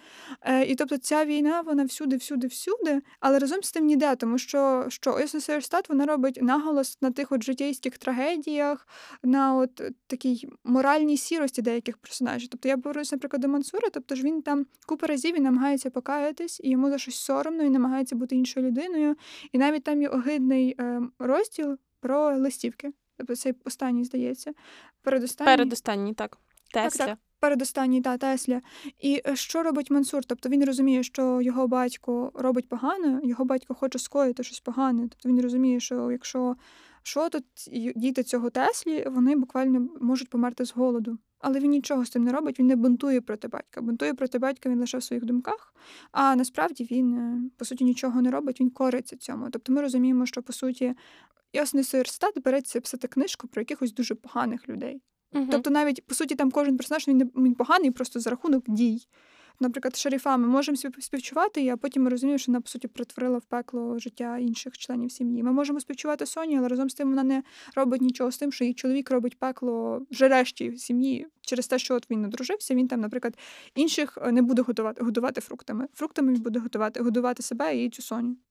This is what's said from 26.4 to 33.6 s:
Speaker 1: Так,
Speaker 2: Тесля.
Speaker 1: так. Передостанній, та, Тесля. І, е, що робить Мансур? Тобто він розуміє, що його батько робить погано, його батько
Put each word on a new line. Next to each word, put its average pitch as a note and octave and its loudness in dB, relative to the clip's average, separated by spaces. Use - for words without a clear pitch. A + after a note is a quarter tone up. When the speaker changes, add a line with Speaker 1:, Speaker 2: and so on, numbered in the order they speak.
Speaker 1:
Так, A3 2
Speaker 2:
Тесля. C4+ 0
Speaker 1:
так. G#3+ -4
Передостанній, C4 2
та, B3+ 0
Тесля. B3+ -2
І, C#4 0
е, C#4 0
що E4 -2
робить C#4+ 0
Мансур? C#4 2
Тобто B3 -4
він C#4 4
розуміє, C4+ 4
що B3+ 0
його B3+ 2
батько B3 -2
робить B3+ 0
погано, C#4 0
його B3 0
батько C4 -2